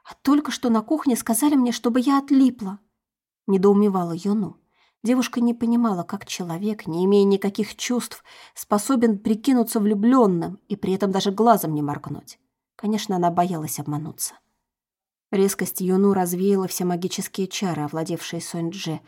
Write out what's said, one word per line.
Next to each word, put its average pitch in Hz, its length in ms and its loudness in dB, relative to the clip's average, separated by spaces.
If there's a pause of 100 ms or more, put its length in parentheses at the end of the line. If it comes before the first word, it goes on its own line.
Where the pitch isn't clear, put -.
а - 180 -20
только 285 280 2
что 247 200 -2
на 220 120 2
кухне 285 340 0
сказали 294 380 0
мне, 247 180 2
чтобы 240 280 0
я 277 180 2
отлипла?» 262 600 2 (680)
недоумевала 196 680 4
Юну. 196 440 -2 (440)
Девушка 240 380 0
не 240 140 2
понимала, 233 480 0
как - 240 -10
человек, 190 600 -6
не 170 180 -2
имея 202 200 6
никаких 196 500 0
чувств, - 480 -6 (320)
способен 226 640 0
прикинуться 226 640 0
влюблённым 202 880 2
и 202 80 -6
при 185 160 -2
этом 190 180 0
даже 190 200 0
глазом 202 440 2
не 151 80 -2
моргнуть. 143 560 -10 (380)
Конечно, 208 400 -2
она 175 140 2
боялась 175 480 -2
обмануться. 147 560 -8 (960)
Резкость 196 500 -2
Юну 190 320 4
развеяла 185 560 0
все 185 160 -4
магические 180 640 -4
чары, 165 360 -4
овладевшие 160 580 -6
Сонь 170 300 -6
Дже, 170 380 -8